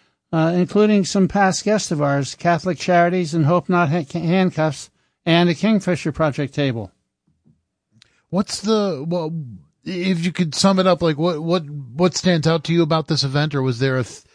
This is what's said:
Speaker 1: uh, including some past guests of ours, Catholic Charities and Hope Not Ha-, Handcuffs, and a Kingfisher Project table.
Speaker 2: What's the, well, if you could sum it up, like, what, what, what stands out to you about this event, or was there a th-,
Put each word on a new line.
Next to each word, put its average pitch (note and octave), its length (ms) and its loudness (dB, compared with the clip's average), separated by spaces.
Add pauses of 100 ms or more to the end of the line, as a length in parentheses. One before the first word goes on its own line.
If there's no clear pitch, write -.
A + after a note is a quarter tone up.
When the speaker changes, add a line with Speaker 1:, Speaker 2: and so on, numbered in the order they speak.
(320)
Speaker 1:
uh, E3 240 2
including G3+ 500 2
some F#3+ 220 2
past F#3+ 360 0
guests G#3 280 0
of D#3 100 -2
ours, C#3 340 0
Catholic E3+ 420 -2
Charities F3 560 2
and E3 140 2
Hope E3+ 220 2
Not F3 200 2
Ha-, E3+ 300 -4
Handcuffs, E3 720 0 (340)
and E3+ 240 4
a E3+ 60 0
Kingfisher F#3+ 560 0
Project C#3+ 420 -2
table. A#2+ 380 -4 (1400)
Speaker 2:
What's - 320 -4
the, G3+ 460 0
well, E3 240 -4 (520)
if F3+ 400 -2
you F3 80 -2
could D#3+ 240 -4
sum G3 240 4
it F#3 80 2
up, F3+ 140 2
like, D#3+ 160 0
what, D#3+ 240 -2
what, E3 280 0
what D3 460 -2
stands E3+ 320 0
out E3 180 2
to D#3+ 80 -2
you E3+ 100 4
about D#3+ 240 0
this D#3 160 0
event, C#3+ 320 -2
or C3+ 80 0
was B2+ 160 -2
there C3 180 0
a B2+ 60 -2
th-, - 200 -12 (120)